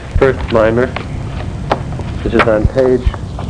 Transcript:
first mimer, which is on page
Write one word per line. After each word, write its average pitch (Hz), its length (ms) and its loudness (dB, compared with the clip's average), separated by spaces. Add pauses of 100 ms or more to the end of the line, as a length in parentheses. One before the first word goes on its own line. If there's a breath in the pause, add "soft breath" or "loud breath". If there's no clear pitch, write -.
(200)
first 131 340 2
mimer, 113 320 4 (1400)
which 104 120 0
is 113 60 4
on 107 260 4
page 127 340 2 (480)